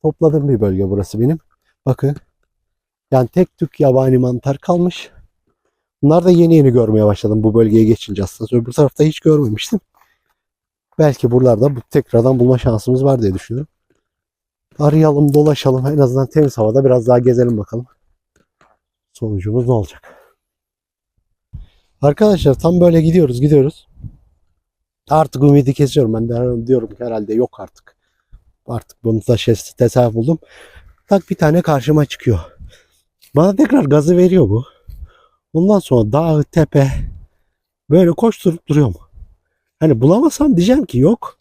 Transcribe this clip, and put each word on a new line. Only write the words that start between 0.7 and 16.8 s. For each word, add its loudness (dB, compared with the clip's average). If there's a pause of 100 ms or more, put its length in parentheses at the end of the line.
burası -6
benim. -2 (480)
Bakın. -4 (920)
Yani 0
tek -4
tük -8
yabani 2
mantar -4
kalmış. -4 (920)
Bunlar 2
da 2
yeni 4
yeni 4
görmeye 2
başladım -2
bu 0
bölgeye 4
geçince -2
aslında. -8
Öbür -4
tarafta 0
hiç -4
görmemiştim. -2 (1200)
Belki 0
buralarda 2
bu, -12
tekrardan 0
bulma 2
şansımız -2
var 0
diye -2
düşünüyorum. -10 (1080)
Arayalım, 2
dolaşalım. 2
En -2
azından 0
temiz -2
havada 0